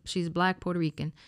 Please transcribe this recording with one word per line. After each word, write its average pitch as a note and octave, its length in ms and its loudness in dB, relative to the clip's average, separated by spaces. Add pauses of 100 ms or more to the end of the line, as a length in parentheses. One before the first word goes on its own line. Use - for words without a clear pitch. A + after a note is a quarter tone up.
she's F3 240 -2
Black F3+ 300 2
Puerto F3 200 -2
Rican. D3+ 340 -2 (140)